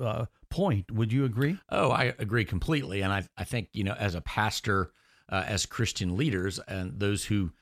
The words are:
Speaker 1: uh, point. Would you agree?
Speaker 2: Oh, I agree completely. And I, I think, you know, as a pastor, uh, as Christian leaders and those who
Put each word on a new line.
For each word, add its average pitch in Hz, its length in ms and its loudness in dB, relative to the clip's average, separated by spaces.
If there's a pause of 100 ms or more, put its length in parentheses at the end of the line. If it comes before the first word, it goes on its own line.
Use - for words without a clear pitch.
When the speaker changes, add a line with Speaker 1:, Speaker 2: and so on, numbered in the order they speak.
Speaker 1:
uh, 117 240 -2 (240)
point. 147 420 0
Would 110 200 2
you 135 140 4
agree? 135 320 0 (120)
Speaker 2:
Oh, - 220 2
I 123 280 2
agree 110 260 2
completely. 101 560 0
And 95 100 2
I, 98 240 0
I 95 80 -6
think, 113 300 -4
you 101 100 -2
know, 98 160 0
as 98 160 0
a 82 60 -4
pastor, 104 680 0 (360)
uh, 95 180 0
as 98 200 0
Christian 95 500 -2
leaders 98 440 0
and 92 400 -6
those 101 260 2
who 98 260 2 (100)